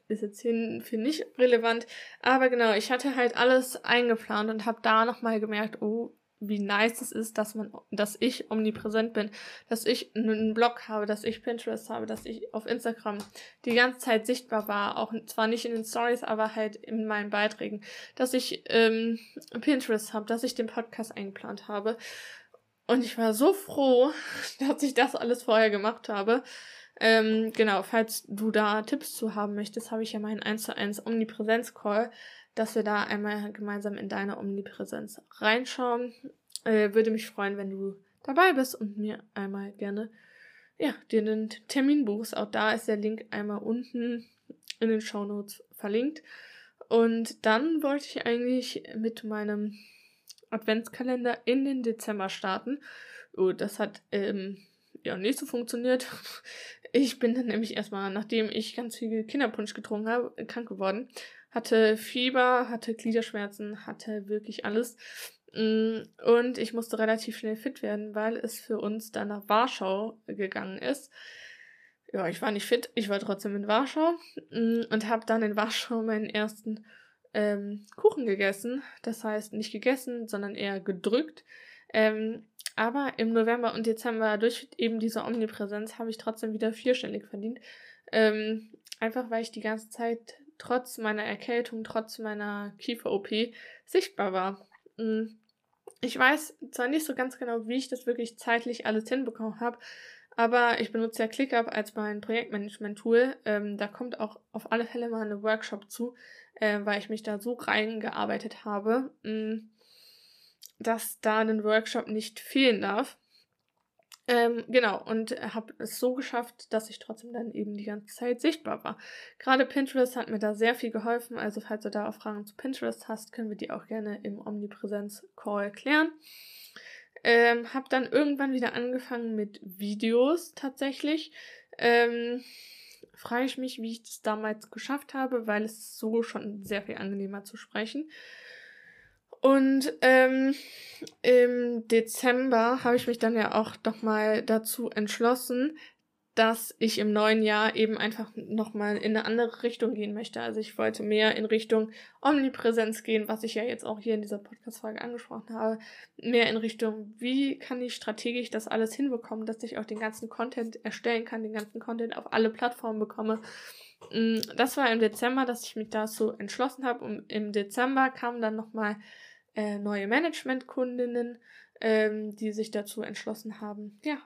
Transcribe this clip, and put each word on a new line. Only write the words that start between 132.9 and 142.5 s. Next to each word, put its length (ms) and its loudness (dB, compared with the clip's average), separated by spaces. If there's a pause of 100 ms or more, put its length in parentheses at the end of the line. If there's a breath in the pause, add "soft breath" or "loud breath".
frage 320 -2
ich 120 -2
mich, 240 -6
wie 100 -6
ich 120 -12
das 180 -16
damals 500 -4
geschafft 420 -6
habe, 320 0
weil 180 2
es 340 -10
so 260 2
schon 400 -8
sehr 200 -4
viel 120 -8
angenehmer 480 -6
zu 140 -18
sprechen. 520 -6 (1300 loud breath)
Und, 500 6 (100)
ähm, 520 8 (720 loud breath)
im 640 6
Dezember 960 4